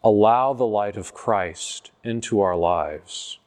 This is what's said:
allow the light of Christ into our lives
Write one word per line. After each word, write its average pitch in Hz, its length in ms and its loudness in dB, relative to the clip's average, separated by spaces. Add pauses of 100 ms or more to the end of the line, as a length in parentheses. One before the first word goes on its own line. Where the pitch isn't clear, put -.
allow 117 480 6
the 123 140 0
light 104 320 -2
of - 160 -12
Christ - 760 -4 (140)
into 113 360 -2
our 90 160 2
lives 80 920 -4